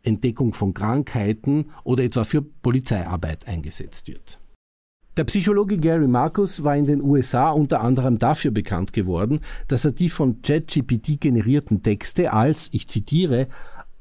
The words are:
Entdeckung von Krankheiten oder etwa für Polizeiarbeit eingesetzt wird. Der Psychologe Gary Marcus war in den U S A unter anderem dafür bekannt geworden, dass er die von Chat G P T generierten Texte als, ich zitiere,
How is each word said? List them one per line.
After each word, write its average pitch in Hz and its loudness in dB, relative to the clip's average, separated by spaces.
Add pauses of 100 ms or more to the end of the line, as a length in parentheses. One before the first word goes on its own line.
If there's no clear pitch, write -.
Entdeckung 113 0
von 98 0
Krankheiten 120 -2 (180)
oder 127 0
etwa 120 0
für 151 0
Polizeiarbeit 90 -2
eingesetzt - -8
wird. - -14 (760)
Der - 2
Psychologe 202 2
Gary 160 4
Marcus 151 0
war 143 2
in 147 2
den 143 2
U 139 4
S 131 0
A 135 4
unter 147 2
anderem 123 2
dafür 143 2
bekannt 98 -2
geworden, 101 0 (260)
dass 127 0
er 147 4
die 165 0
von 131 -2
Chat 160 0
G 143 0
P 123 0
T 147 -2
generierten 120 2
Texte - 0
als, 127 2
ich - -4
zitiere, 135 0 (520)